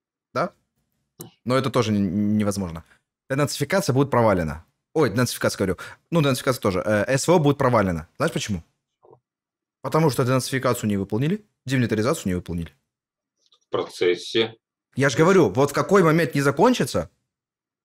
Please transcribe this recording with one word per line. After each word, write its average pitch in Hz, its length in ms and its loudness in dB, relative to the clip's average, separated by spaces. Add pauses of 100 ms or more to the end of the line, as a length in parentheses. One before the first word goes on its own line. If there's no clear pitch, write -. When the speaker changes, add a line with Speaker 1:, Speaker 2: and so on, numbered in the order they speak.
(340)
Speaker 1:
да? 156 180 -4 (920)
Но 123 120 0
это 131 140 0
тоже 110 220 0
н-, 104 440 0
невозможно. 98 480 -4 (460)
Денацификация 143 640 -2
будет 135 160 2
провалена. 92 540 2 (300)
Ой, 147 160 2
денацификация, - 480 -2
говорю. 95 180 -2 (340)
Ну, 165 120 2
денацификация 131 400 -2
тоже. 92 240 0
Э, 107 320 0
С - 80 -4
В 160 60 4
О 180 60 6
будет 143 200 2
провалена. 101 480 0 (100)
Знаешь - 160 -4
почему? 101 300 -6 (1200)
Потому 156 240 2
что 131 140 0
денацификацию 123 640 -2
не 101 80 0
выполнили, 127 480 -2 (200)
демилитаризацию 123 640 0
не 92 80 -2
выполнили. 85 380 -8 (880)
Speaker 2:
В - 100 -20
процессе. 92 840 -2 (400)
Speaker 1:
Я 139 140 2
ж - 60 -4
говорю, 160 340 4
вот 131 200 0
в - 40 -12
какой 196 280 2
момент 160 320 2
не 143 60 0
закончится, 156 680 0 (760)